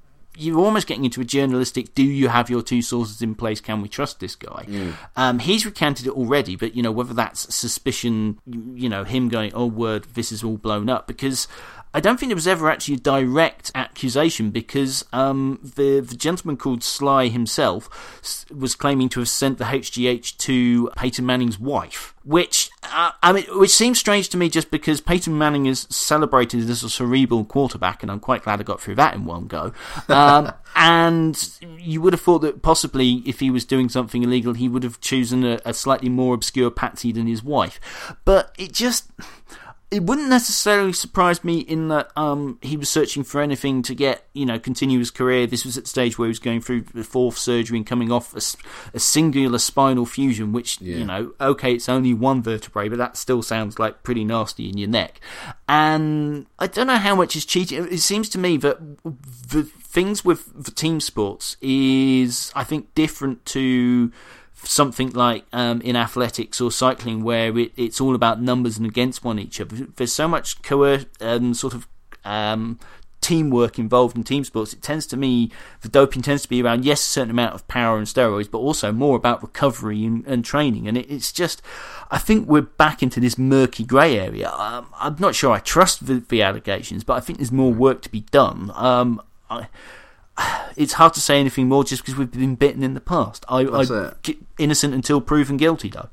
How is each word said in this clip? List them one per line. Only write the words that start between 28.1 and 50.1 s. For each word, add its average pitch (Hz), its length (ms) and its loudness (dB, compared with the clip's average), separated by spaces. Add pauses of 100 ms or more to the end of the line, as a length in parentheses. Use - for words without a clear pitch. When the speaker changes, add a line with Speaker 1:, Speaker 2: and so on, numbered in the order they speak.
Speaker 1:
quite 127 220 -2
glad 104 180 -2
I - 20 -8
got 104 160 -6
through - 160 -10
that 143 180 4
in 101 120 -8
one 85 220 -8
go. 82 260 -6 (340)
Um, 143 460 6 (100)
<laughs> - 140 -8
and 165 800 4 (200)
you 160 220 -4
would 175 140 4
have 170 80 0
thought 170 180 6
that 147 220 -2
possibly 131 540 2 (100)
if 127 160 -6
he 135 100 2
was 123 140 0
doing 131 240 2
something 120 340 -2
illegal, 120 300 0
he 120 160 -2
would 123 140 -2
have 120 180 -6
chosen 127 420 0
a, 117 220 0
a 117 80 -6
slightly 131 340 -2
more 127 260 2
obscure 120 380 0
patsy 120 400 -4
than 113 160 -2
his 113 160 -4
wife. 131 380 -2 (420)
But - 340 4
it 190 140 -10
just, 240 400 -2 (800)
it 202 140 -2
wouldn't 269 260 0
necessarily 208 640 4
surprise 175 500 2
me 170 160 0
in 160 300 -2
that, 151 260 0
um, 143 460 -2
he 147 160 -6
was 143 100 -6
searching 143 380 0
for 143 160 -2
anything 139 400 0
to 127 120 -4
get, 135 380 -2
you 143 140 -4
know, 117 120 0
continue 131 420 0
his 120 120 -2
career. 127 340 2
This 117 200 -4
was 131 120 -8
at 127 60 -10
the - 60 -14
stage 123 280 -2
where 117 100 0
he - 20 0
was 110 100 -4
going 117 220 -4
through 117 220 -4 (100)
the 117 100 -8
fourth 123 340 -2
surgery 117 400 -2
and 110 80 -4
coming 120 240 -2
off - 240 -2
a - 40 -14
s-, - 180 -6 (380)
a 110 80 -6
singular 135 580 2
spinal 131 460 2
fusion, 113 480 -2